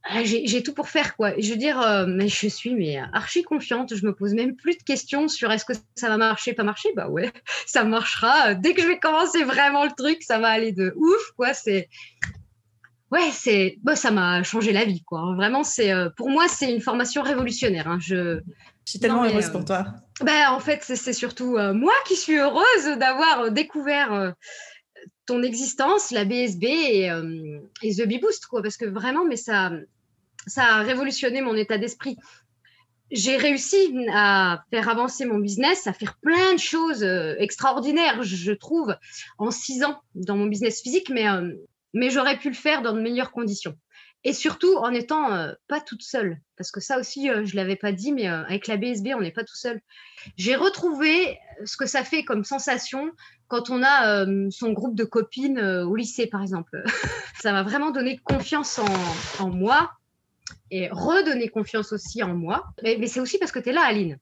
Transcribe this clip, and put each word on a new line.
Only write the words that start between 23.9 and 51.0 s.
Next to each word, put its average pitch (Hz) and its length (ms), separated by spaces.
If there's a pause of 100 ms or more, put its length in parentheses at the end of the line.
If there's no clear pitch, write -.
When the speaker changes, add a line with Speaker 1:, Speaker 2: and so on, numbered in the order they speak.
Speaker 1:
euh, 196 180 (960)
ton 247 160
existence, 262 680
la 214 140
B 196 80
S 240 260
B 175 60
et, 240 460
euh, 160 480 (240)
et 220 120
The 220 120
Bee 226 120
Boost, 427 280
quoi, 226 160
parce 202 140
que 240 80
vraiment, 240 400
mais 277 120
ça, 196 360 (720)
ça 254 180
a 220 180
révolutionné 262 580
mon 240 140
état 214 240
d'esprit. 233 380 (920)
J'ai 254 260
réussi 294 580 (180)
à 190 580
faire 220 180
avancer 247 360
mon 226 140
business, 226 480
à 196 60
faire - 300
plein 359 320
de 330 40
choses, 320 460
euh, 175 340
extraordinaires, 262 840
je 185 300
trouve, 285 440 (420)
en 214 120
six 262 340
ans 294 160 (140)
dans 185 220
mon 202 100
business 214 360
physique, 320 280
mais, 220 180
euh, 180 240 (420)
mais 254 160
j'aurais 269 280
pu 294 100
le 254 80
faire 302 260
dans 226 100
de 220 80
meilleures 240 320
conditions. 202 440 (480)
Et 277 80
surtout 349 440
en 247 180
étant, 247 380
euh, 165 200 (140)
pas 294 140
toute 247 220
seule, 190 380 (160)
parce - 140
que 202 100
ça 269 180
aussi, 277 300
euh, 214 160
je 196 120
l'avais 190 180
pas 202 160
dit, 202 220
mais, 233 160
euh, 160 160
avec 196 220
la 220 100
B 196 80
S 240 180
B, 214 140
on 226 40
n'est 165 120
pas 226 120
tout - 120
seul. 240 240 (560)
J'ai 226 180
retrouvé 330 840 (260)